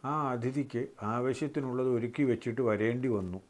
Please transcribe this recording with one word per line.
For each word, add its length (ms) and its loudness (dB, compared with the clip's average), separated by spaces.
ആ 260 0
അതിഥിക്ക് 560 0
ആവശ്യത്തിനുള്ളത് 840 0
ഒരുക്കി 340 0
വെച്ചിട്ട് 380 0
വരേണ്ടി 480 2
വന്നു. 420 -2